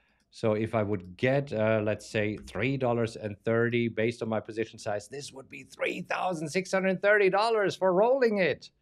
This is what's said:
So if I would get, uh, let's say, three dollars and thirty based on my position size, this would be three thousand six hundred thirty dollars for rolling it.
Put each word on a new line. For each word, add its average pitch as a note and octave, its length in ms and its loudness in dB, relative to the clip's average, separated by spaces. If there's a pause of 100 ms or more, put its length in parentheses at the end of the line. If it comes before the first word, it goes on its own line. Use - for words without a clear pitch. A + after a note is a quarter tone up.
(360)
So A2 180 0
if G#2+ 200 -2
I A2+ 80 2
would F#2 340 -4
get, C#3 380 0
uh, A2 300 2
let's G#2+ 260 -2
say, G#2+ 280 -2 (100)
three B2 280 -2
dollars A#2+ 400 0
and G#2 300 -8
thirty A#2 420 2
based A2 360 -2
on A2 60 -4
my A2 100 0
position A2 400 -6
size, G#2+ 280 -6
this C#3 240 -14
would - 160 -18
be C#3 180 -18
three F#3 360 -6
thousand E3+ 480 -4
six F#3 220 -4
hundred F#3+ 320 0
thirty G3+ 260 6
dollars G3+ 460 2
for F#3 180 2
rolling A3+ 460 4
it. D3 320 0 (100)